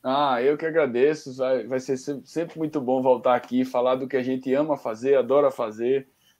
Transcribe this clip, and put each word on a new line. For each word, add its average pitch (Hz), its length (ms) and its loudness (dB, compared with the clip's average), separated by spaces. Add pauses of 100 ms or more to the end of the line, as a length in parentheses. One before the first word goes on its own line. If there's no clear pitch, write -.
Ah, 131 380 0
eu 147 160 2
que 160 80 -6
agradeço. 147 680 0
Vai, 127 320 -2
vai 131 120 -4
ser 131 180 -4
se-, 139 280 -8
sempre 165 320 -8
muito 156 240 -4
bom 127 200 0
voltar 123 340 4
aqui, 127 300 -2
falar 127 300 0
do 131 120 -6
que 131 100 -2
a 123 60 0
gente 131 300 -2
ama 147 240 0
fazer, 123 380 0
adora 131 360 4
fazer, 120 560 -2 (320)